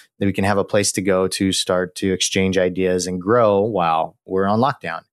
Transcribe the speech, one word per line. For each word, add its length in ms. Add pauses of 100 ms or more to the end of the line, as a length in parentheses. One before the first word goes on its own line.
(180)
that 80
we 60
can 120
have 120
a 80
place 280
to 100
go 260
to 240
start 440
to 160
exchange 440
ideas 500
and 140
grow 400
while 640
we're 220
on 140
lockdown. 420 (100)